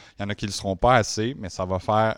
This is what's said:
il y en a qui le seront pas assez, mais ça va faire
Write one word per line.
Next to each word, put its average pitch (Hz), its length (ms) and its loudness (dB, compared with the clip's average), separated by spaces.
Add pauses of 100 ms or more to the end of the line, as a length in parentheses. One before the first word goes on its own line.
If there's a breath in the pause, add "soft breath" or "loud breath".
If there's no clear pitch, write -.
(180 loud breath)
il - 40 -6
y - 20 -4
en 101 60 -6
a 104 40 -2
qui - 120 -8
le 98 60 -4
seront 98 240 -4
pas 123 200 4
assez, 113 420 0
mais 104 100 -10
ça - 160 -6
va 92 140 -2
faire 110 400 2